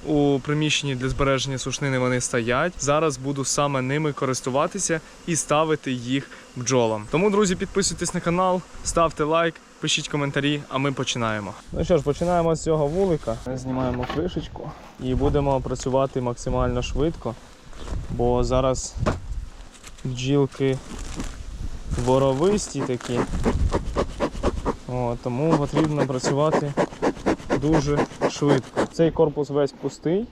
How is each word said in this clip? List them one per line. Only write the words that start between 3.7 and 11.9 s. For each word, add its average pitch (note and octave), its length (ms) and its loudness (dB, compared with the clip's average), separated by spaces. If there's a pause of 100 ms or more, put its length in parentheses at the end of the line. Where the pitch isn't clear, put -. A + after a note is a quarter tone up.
ними C#3+ 320 0
користуватися D3 880 -2 (260)
і F3 80 0
ставити D3+ 560 2
їх B2+ 380 -2 (260)
бджолам. A#2 560 2
Тому, F#3 180 4
друзі, G3 260 4
підписуйтесь F3 580 -2
на F3 60 0
канал, F3+ 420 2 (220)
ставте E3 400 2
лайк, E3 320 2 (240)
пишіть D#3 280 -2
коментарі, C#3+ 640 0
а C3 80 -2
ми C#3 140 2
починаємо. A2+ 640 -2 (180)
Ну D#3 140 -2
що F3 120 4